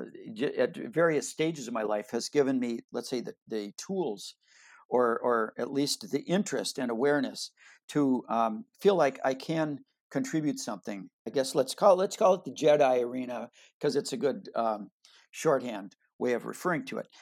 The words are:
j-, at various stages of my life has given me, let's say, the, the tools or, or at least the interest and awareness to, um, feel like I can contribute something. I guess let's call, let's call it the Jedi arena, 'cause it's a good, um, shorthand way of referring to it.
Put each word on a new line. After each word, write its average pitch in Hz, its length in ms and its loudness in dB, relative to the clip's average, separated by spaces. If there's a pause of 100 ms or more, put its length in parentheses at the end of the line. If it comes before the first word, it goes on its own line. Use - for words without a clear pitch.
(340)
j-, 107 220 -2
at 123 220 0
various 156 500 0
stages 156 400 -4
of 117 60 -6
my 110 80 -2
life 107 300 -2
has - 180 -4
given 135 300 2
me, 120 220 -4 (100)
let's 120 180 -6
say, 123 120 -2
the, 107 120 -10 (140)
the 104 280 -6
tools 151 600 -6 (520)
or, 120 320 4
or 117 380 2
at 127 160 -4
least 139 380 0
the 139 100 0
interest 170 560 0
and 127 140 -2
awareness 123 600 0 (380)
to, 135 400 2
um, 113 360 0 (140)
feel 196 160 6
like 143 300 2
I 135 80 2
can 156 460 -2 (320)
contribute 139 480 -2
something. 98 500 -10 (180)
I 113 40 -8
guess 131 240 -2
let's 131 180 2
call, 196 220 6
let's 185 200 0
call 196 200 4
it 180 100 -6
the 135 80 -8
Jedi 139 500 4
arena, 120 460 -6 (320)
'cause 139 140 0
it's 139 180 -2
a 131 40 -4
good, 117 380 -2
um, 110 360 -2 (400)
shorthand 120 640 -2 (220)
way 123 160 0
of 113 120 -2
referring 151 400 -4
to 110 140 -8
it. - 80 -10 (140)